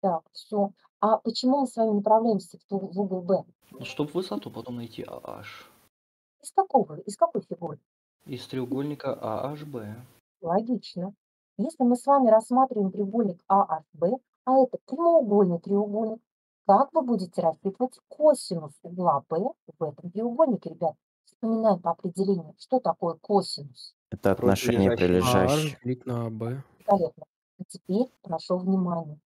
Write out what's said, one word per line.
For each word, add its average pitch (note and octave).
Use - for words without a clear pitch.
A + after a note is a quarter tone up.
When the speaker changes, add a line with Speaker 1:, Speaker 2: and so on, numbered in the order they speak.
Speaker 1:
Так, F3
все. G3+
А G#3+
почему B3+
мы C4+
с -
вами A3+
направляемся G#3+
в -
ту-, G3
в F#3
угол F#3
Б? F3+
Speaker 2:
Ну, -
чтоб D3
высоту F3+
потом A#2+
найти A#2
А -
Аш. -
Speaker 1:
Из -
какого, G#3+
из -
какой A3
фигуры? E3
Speaker 2:
Из C3
треугольника C3+
А A2
Аш D3+
Б. A2
Speaker 1:
Логично. G3
Если C4
мы B3
с -
вами C#4
рассматриваем A3
треугольник G3+
А F#3+
Аш D#3
Б, F3
а C4
это B3+
прямоугольный A3+
треугольник, G#3
как B3
вы D#4+
будете G#3+
рассчитывать F#3+
косинус E3+
угла E3+
Б G3
в -
этом D#3
треугольнике, A#3+
ребят? E3
Вспоминаем A3
по E3+
определению, F#3
что -
такое E3+
косинус. -
Speaker 3:
Это G2
Speaker 2:
Против -
Speaker 3:
отношение G2
Speaker 2:
лежащего. G#2
Speaker 3:
прилежащих. F2+
Speaker 4:
А C#3+
Аш -
делить B2
на A#2
А A2+
Б. A#2
Speaker 1:
Великолепно. F#3+
А F#3
теперь G#3+
прошу E3+
внимания. F3